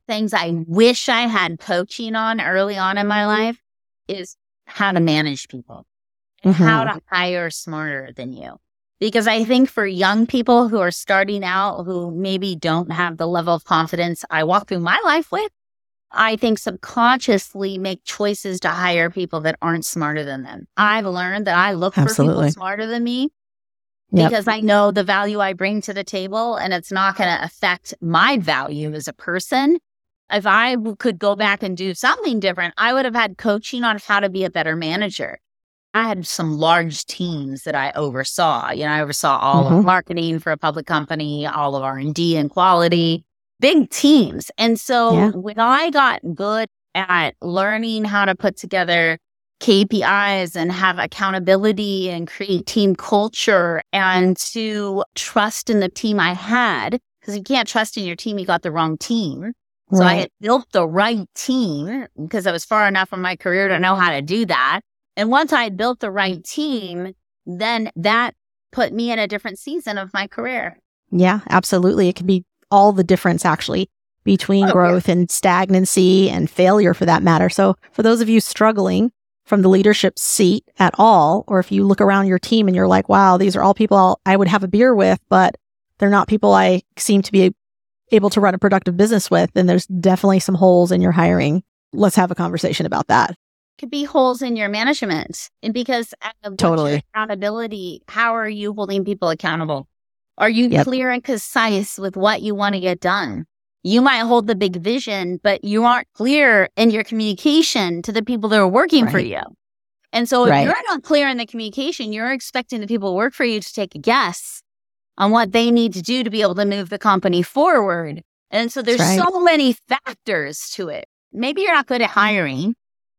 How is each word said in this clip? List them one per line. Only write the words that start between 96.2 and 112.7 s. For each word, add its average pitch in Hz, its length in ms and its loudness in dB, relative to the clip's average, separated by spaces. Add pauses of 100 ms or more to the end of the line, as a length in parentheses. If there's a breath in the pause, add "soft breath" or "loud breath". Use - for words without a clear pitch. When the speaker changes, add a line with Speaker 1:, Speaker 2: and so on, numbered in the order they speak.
Speaker 1:
uh, 214 80 -10 (120)
what's 190 200 -10
your 170 80 4
Speaker 2:
Totally. 147 320 0 (120)
Speaker 1:
accountability? 208 920 -8
How 226 260 -2
are 220 140 -4
you 208 240 -6
holding 196 320 -4
people 196 240 -4
accountable? 160 580 -4 (520)
Are 214 100 2
you 233 220 2
Speaker 2:
Yep. - 160 2
Speaker 1:
clear 254 240 -2
and 247 120 -4
concise 220 760 -2
with 196 180 -8
what 202 260 0
you 208 120 -4
wanna 202 260 -2
get 180 200 -2
done? 175 440 -2 (380)
You 208 180 2
might 262 200 4
hold 233 260 2
the 226 80 0
big 185 220 -2
vision, 190 640 -4
but 202 200 0
you 208 220 0
aren't 240 300 0
clear 247 640 2
in 226 140 4
your 214 140 -2
communication 220 960 0
to 220 100 -8
the 220 100 -2
people 220 260 -4
that 214 100 4
are 196 80 6
working 262 420 4
for 196 100 0
Speaker 2:
Right. - 80 -2
Speaker 1:
you. 87 160 -8 (680)
And 233 160 -2
so 247 180 2
if 185 40 6
Speaker 2:
Right. 143 140 4
Speaker 1:
you're 427 240 0
not 339 140 -4
clear 285 260 2
in 254 80 -2
the 233 100 -8
communication, 226 680 -8
you're 233 180 -4
expecting 247 480 -8